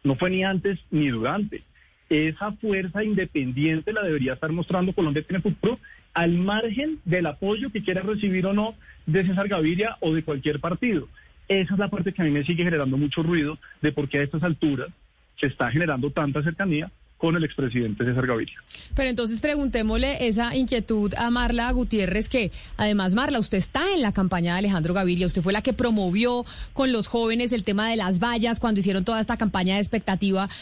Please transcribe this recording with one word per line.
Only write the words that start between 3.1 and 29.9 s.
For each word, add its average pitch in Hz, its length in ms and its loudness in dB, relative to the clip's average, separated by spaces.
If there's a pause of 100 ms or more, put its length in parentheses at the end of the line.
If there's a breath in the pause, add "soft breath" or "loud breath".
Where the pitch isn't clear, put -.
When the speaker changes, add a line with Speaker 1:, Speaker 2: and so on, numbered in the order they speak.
Speaker 1:
la 214 100 -2
debería 139 320 0
estar 160 180 -4
mostrando 180 400 0
Colombia 156 300 0
Tiene 180 200 -4
Futuro 214 360 0 (360 loud breath)
al 170 220 2
margen 226 680 0
del 175 220 2
apoyo 208 440 -2
que 214 120 -4
quiera 185 200 -2
recibir 190 440 0
o 196 60 0
no 214 220 0 (320 loud breath)
de 180 200 4
César 196 220 2
Gaviria 185 520 0
o 160 140 0
de 160 80 0
cualquier 147 380 -2
partido. 170 480 -2 (400 soft breath)
Esa 196 260 2
es 190 40 2
la 202 100 2
parte 196 240 -2
que 180 100 -2
a - 20 4
mí 151 60 4
me 147 140 0
sigue 170 200 0
generando 143 320 0
mucho 147 260 0
ruido 160 360 0 (220 loud breath)
de 147 120 2
por 143 160 -2
qué 143 100 -2
a 143 40 2
estas 147 200 -2
alturas 151 460 0 (520)
se 147 60 2
está 123 240 -2
generando 143 400 0
tanta 147 320 0
cercanía 170 480 -2 (280)
con 165 160 2
el 170 80 2
expresidente 120 640 0
César 127 240 0
Gaviria. 113 260 -2 (400 loud breath)
Speaker 2:
Pero 262 160 2
entonces 226 300 -2
preguntémosle 247 880 0
esa 233 260 0
inquietud 220 600 0
a 233 160 0
Marla 240 420 0
Gutiérrez, 214 560 0
que 226 240 0 (240 loud breath)
además, 208 360 2
Marla, 254 280 2
usted 202 180 0
está 330 340 0
en 339 100 2
la 208 100 0
campaña 175 400 0
de 185 80 0
Alejandro 180 340 0
Gaviria, 180 320 2
usted 170 160 0
fue 190 100 0
la 208 100 0
que 254 100 0
promovió 233 720 2 (300 loud breath)
con 262 180 2
los 214 160 -2
jóvenes 233 440 0
el 220 120 -2
tema 214 260 0
de 233 60 0
las 190 240 0
vallas 233 400 0
cuando 220 180 2
hicieron 190 260 0
toda 220 160 0
esta 226 160 -2
campaña 190 380 0
de 208 60 2
expectativa 196 680 0 (140 loud breath)